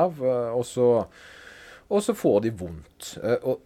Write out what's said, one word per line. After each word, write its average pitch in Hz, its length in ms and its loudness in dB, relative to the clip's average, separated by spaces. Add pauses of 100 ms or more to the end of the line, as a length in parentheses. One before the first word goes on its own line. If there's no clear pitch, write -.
av, 170 180 -8
eh, 123 320 0
og 120 80 -2
så, 123 220 2 (1040)
og 202 80 4
så 220 160 -2
får 113 240 4
de 113 80 -2
vondt. 87 640 -12 (100)
Eh, 120 220 0
og, 131 220 -2